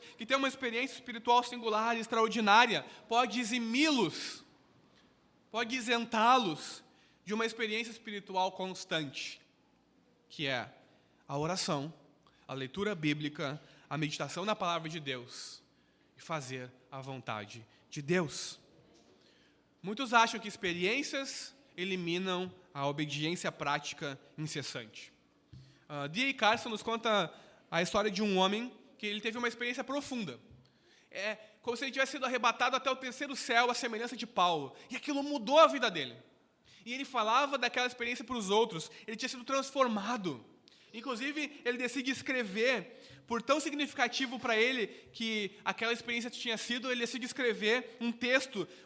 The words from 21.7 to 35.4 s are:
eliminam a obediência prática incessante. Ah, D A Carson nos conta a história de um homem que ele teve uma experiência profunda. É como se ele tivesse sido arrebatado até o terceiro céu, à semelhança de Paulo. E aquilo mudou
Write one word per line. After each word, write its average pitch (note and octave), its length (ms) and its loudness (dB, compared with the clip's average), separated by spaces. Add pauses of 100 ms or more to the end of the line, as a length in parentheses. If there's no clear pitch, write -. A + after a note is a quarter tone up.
eliminam F3+ 760 -2 (220)
a C#3 120 -2
obediência D3+ 640 -2
prática D3 680 -4 (180)
incessante. C#3 760 -8 (760)
Ah, C#3+ 180 -6
D G#3+ 220 0
A C4+ 60 0
Carson A3+ 340 4
nos A3 140 -4
conta A3 500 2 (380)
a E3 100 2
história G#3 300 2
de G3 120 -2
um G3+ 140 2
homem G#3 360 4 (260)
que G#3+ 80 -6
ele G#3 140 -4
teve A3+ 180 -4
uma A#3+ 100 0
experiência A#3+ 360 -4
profunda. B3 540 -4 (720)
É G3+ 260 -4 (260)
como A#3+ 140 -4
se C#4 80 -4
ele C4 80 -4
tivesse C4+ 200 0
sido C4 140 -2
arrebatado B3 500 2
até B3+ 140 0
o B3+ 60 0
terceiro C4 400 -6
céu, A#3+ 340 4
à A#3+ 40 2
semelhança A#3+ 420 -4
de - 100 -8
Paulo. E3 480 0 (160)
E B3+ 60 -6
aquilo C#4 260 -2
mudou C#4+ 360 2